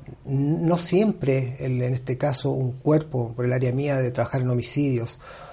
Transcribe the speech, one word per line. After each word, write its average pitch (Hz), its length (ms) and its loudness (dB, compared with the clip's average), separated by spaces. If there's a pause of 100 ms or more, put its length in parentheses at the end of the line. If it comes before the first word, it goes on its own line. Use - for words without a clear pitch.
(260)
no 156 520 2
siempre, 139 800 2
el, 127 220 -2
en 127 120 0
este 127 240 -2
caso, 139 340 0
un 131 220 -2
cuerpo, 139 600 0
por 123 120 -4
el 123 80 2
área 127 180 2
mía 139 260 0
de 127 140 0
trabajar 123 300 -2
en 127 80 0
homicidios, 123 720 0 (340)